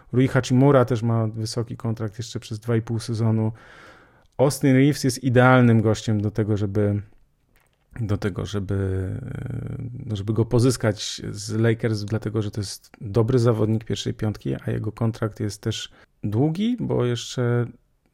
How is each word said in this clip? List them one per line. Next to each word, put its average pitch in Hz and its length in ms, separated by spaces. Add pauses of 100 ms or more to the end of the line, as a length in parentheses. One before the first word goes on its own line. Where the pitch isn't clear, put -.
(120)
Rui 131 160
Hachimura 131 560
też 117 180
ma 117 240
wysoki 113 500
kontrakt 110 420
jeszcze 120 220
przez 113 180
dwa 117 180
i 113 60
pół 113 160
sezonu. 110 540 (840)
Austin 139 360
Reeves 139 300
jest 127 200
idealnym 123 560
gościem 107 400
do 104 100
tego, 107 260
żeby, 101 460 (960)
do 101 160
tego, 101 300
żeby, 95 600 (1000)
no, 104 100
żeby 101 160
go 110 120
pozyskać 120 840
z 104 240
Lakers, 110 500
dlatego 107 380
że 104 80
to 107 100
jest - 300 (100)
dobry 117 380
zawodnik 110 460
pierwszej 117 300
piątki, 110 400 (120)
a 113 40
jego 113 220
kontrakt 113 480
jest 101 220
też - 280 (340)
długi, 160 560
bo 127 240
jeszcze 120 600 (480)